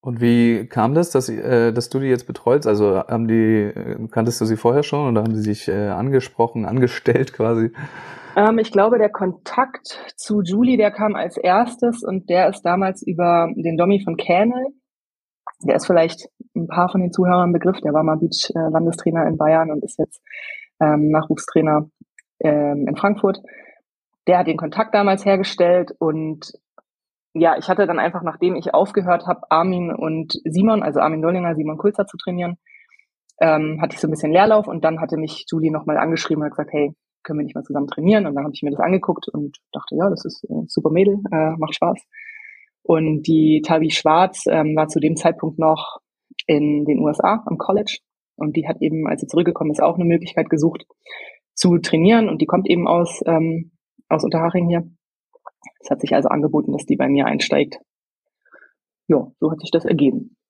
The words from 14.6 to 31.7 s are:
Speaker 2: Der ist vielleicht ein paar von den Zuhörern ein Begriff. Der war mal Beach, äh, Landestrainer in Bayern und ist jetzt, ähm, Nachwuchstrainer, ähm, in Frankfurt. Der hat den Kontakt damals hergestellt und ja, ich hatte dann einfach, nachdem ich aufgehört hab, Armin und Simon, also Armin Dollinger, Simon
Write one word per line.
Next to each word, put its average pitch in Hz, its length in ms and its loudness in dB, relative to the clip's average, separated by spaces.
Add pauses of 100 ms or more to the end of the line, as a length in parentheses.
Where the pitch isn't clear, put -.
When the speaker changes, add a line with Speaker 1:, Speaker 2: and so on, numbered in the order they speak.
Speaker 2:
Der - 140 0
ist - 100 -4
vielleicht 165 420 2 (260)
ein 165 140 -6
paar 175 220 0
von 190 100 0
den 175 120 -2
Zuhörern 180 360 4
ein 175 60 2
Begriff. 180 260 0
Der 147 140 -2
war 156 100 2
mal 156 140 0
Beach, - 360 -2
äh, 160 160 -2
Landestrainer 165 560 0
in 160 120 -2
Bayern 160 320 4
und 151 120 -4
ist - 160 -12
jetzt, - 240 -4 (580)
ähm, 151 300 4
Nachwuchstrainer, 156 800 0 (520)
ähm, 147 460 0
in 147 100 -2
Frankfurt. 202 440 0 (880)
Der 175 100 4
hat 180 80 0
den 160 100 -2
Kontakt 165 380 -4
damals 196 300 2
hergestellt 180 760 2
und 156 540 -4 (840)
ja, 165 200 4
ich 160 100 -8
hatte 185 180 2
dann 170 120 -2
einfach, 170 240 -2
nachdem 175 340 -2
ich - 160 -4
aufgehört 180 540 2
hab, 180 240 -4
Armin 175 440 0
und 160 500 -6
Simon, 196 380 2
also 143 180 0
Armin 156 200 0
Dollinger, 170 340 0
Simon 151 220 -4